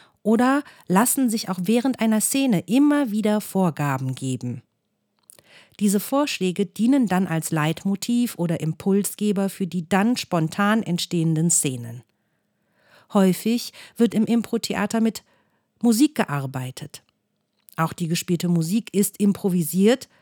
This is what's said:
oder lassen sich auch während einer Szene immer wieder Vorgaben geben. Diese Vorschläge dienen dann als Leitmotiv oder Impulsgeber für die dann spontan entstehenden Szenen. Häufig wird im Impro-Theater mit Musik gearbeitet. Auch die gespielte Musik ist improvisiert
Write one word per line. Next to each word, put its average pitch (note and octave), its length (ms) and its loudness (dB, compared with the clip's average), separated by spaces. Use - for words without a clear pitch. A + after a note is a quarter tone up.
oder B3 400 2
lassen A#3+ 420 2
sich A3 180 -4
auch F3+ 140 -4
während A#3 380 0
einer A3 200 2
Szene C4 460 2
immer C#4+ 460 2
wieder G#3+ 280 0
Vorgaben C#3 760 -2
geben. B2 460 -6
Diese G3+ 220 2
Vorschläge G3+ 640 -2
dienen A#3+ 420 2
dann F#3 200 0
als D#3+ 240 -4
Leitmotiv G3 880 -2
oder E3+ 220 -2
Impulsgeber G3 880 -2
für F#3+ 180 -6
die E3+ 220 -6
dann G#3+ 280 2
spontan G3+ 680 0
entstehenden E3 680 0
Szenen. A#2+ 520 -2
Häufig G3+ 600 2
wird A#3 180 2
im G#3+ 100 2
Impro-Theater A3+ 760 -2
mit A3 220 0
Musik A#3+ 320 4
gearbeitet. C3+ 880 -6
Auch E3 160 -2
die E3+ 160 -6
gespielte F3 400 -2
Musik F3 460 0
ist G3 240 0
improvisiert F#3+ 880 2